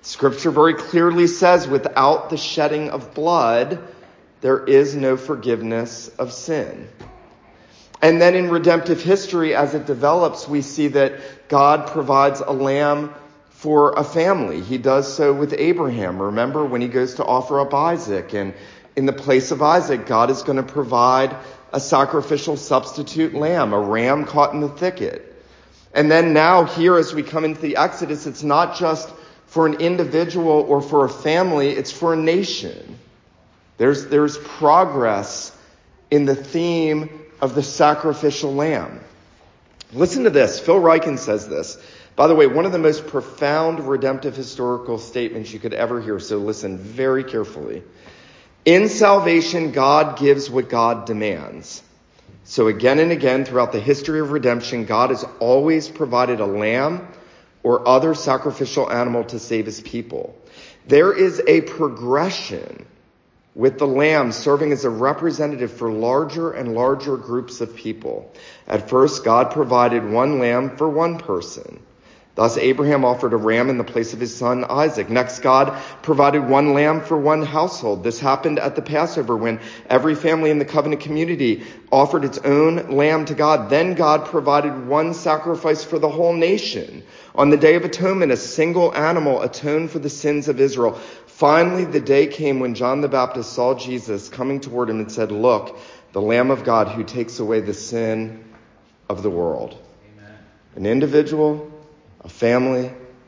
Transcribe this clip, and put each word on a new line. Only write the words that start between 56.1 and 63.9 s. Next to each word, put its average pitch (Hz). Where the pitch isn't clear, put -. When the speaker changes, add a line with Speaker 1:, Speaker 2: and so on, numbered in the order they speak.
Speaker 1:
a 104
lamb 120
or 120
other 151
sacrificial 139
animal 120
to 117
save 110
his 107
people. -
There 151
is 185
a 160
progression 131
with 131
the 147
lamb 139